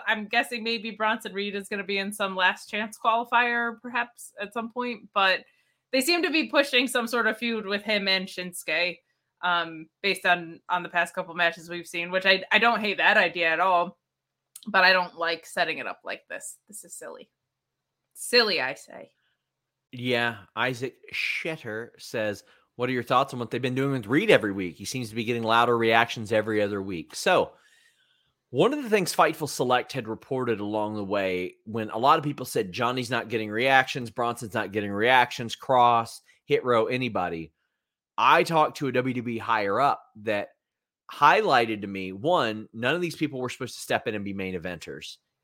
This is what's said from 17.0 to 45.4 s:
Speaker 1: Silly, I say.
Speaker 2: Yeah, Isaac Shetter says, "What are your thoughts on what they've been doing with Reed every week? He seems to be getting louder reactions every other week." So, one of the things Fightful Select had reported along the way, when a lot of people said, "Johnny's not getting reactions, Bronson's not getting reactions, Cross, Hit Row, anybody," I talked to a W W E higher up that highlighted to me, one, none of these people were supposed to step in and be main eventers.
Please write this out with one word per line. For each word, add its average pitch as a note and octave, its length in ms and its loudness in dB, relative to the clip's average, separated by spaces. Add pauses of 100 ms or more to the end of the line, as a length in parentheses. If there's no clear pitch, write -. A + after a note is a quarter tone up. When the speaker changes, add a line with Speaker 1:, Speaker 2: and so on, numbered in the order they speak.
Speaker 1:
Silly, G#3+ 460 2
I C3 140 -2
say. - 380 -20 (800)
Speaker 2:
Yeah, A#2+ 460 0 (180)
Isaac B2 400 -4 (180)
Shetter A#2 840 -6
says, G#2+ 440 -4 (320)
"What B2 140 -2
are B2+ 40 0
your B2 120 -2
thoughts C3+ 280 2
on B2+ 60 -6
what A#2+ 140 -6
they've A#2+ 100 -2
been B2+ 140 -2
doing C3+ 160 0
with B2 160 -4
Reed E3 220 2
every G#2+ 220 6
week? F#2 240 -4
He G2+ 80 -14
seems B2 260 -6
to G#2+ 40 -16
be A#2 100 -4
getting A#2 200 -2
louder A#2 340 4
reactions A2+ 540 2
every G#2+ 280 2
other G2+ 220 -2
week." F#2 320 -10
So, E3 380 2 (1000)
one F3 220 4
of D4 100 -4
the A#3 80 -6
things G3+ 240 2
Fightful D#3+ 340 2
Select B2 440 0
had A#2+ 160 -6
reported A#2 500 -4
along G#2+ 380 -4
the G#2 80 -6
way, F#2+ 500 -2 (100)
when A2 260 -6
a A2 80 -6
lot C#3+ 200 6
of D3+ 60 -4
people C3+ 200 -4
said, G#2+ 280 -2
"Johnny's B2 380 -2
not A#2 180 -2
getting A2 220 -4
reactions, B2+ 600 2
Bronson's A#2 440 -4
not G#2 180 -2
getting G#2 180 -2
reactions, A#2+ 640 2
Cross, A#2+ 640 4 (240)
Hit C3+ 200 0
Row, A#2 220 4
anybody," F#2+ 640 -4 (640)
I C#3 260 6
talked E3 360 2
to C#3+ 100 -2
a B2 40 -4
W B2+ 220 0
W A#2 220 -6
E - 20 -6
higher G#2+ 420 0
up C#3 220 2 (200)
that G#2 260 -2 (640)
highlighted C#3+ 720 4
to G#2 40 -8
me, F#2+ 260 -8
one, A2 600 -2
none B2 220 -2
of F3 60 -2
these E3 160 -4
people C3+ 240 -4
were B2 80 -4
supposed A#2+ 280 -10
to - 40 -14
step - 260 -2
in A2+ 80 -4
and G2+ 100 -6
be G2+ 100 -8
main F#2+ 200 -6
eventers. E2 640 -10 (280)